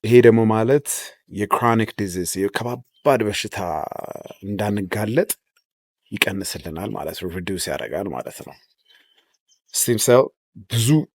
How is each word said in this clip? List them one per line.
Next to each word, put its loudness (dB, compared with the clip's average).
ይሄ 4
ደግሞ 8
ማለት 2
የክሮኒክ 0
ዲዚዝ፣ -4
የከባባድ -2
በሽታ -4
እንዳንጋለጥ -2
ይቀንስልናል -6
ማለት -8
ነው፣ -8
ሪዲዩስ -6
ያደርጋል -6
ማለት -10
ነው። -18
ስቲም 0
ሴል 6
ብዙ 0